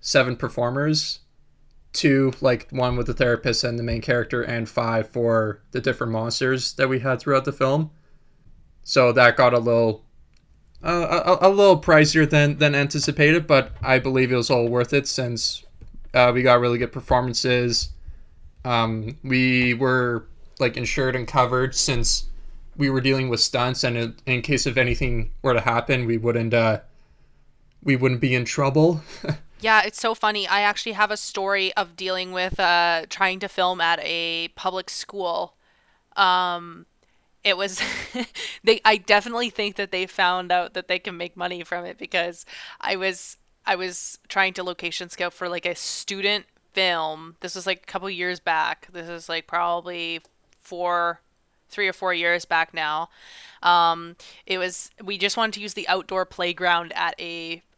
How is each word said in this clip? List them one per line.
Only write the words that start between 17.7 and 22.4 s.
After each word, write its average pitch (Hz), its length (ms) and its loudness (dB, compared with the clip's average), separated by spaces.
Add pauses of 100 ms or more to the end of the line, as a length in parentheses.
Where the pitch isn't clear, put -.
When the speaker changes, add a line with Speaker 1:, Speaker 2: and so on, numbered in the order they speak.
Speaker 1:
Um, 113 600 -2
we 127 500 2
were, 123 540 0 (320)
like, 123 180 0
insured 127 380 -2
and 120 120 -4
covered 127 480 0
since - 500 0 (500)